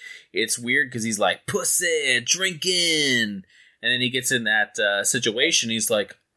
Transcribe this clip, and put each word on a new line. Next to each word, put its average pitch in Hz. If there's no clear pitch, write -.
it's 110
weird 127
'cause 117
he's 110
like, 95
"Pussy, 147
drinking." 156
And 117
then 123
he 127
gets 127
in 120
that, 107
uh, 101
situation. 123
He's 113
like, 104